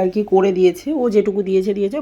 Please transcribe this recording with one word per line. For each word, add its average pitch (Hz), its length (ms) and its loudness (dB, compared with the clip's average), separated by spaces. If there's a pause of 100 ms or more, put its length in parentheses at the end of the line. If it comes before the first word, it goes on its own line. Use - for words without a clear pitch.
আর 185 120 2
কি 214 80 0 (100)
করে 190 260 4
দিয়েছে, 180 300 2 (140)
ও - 20 0 (100)
যেটুকু 202 340 0
দিয়েছে 190 300 0
দিয়েছে, 202 240 -4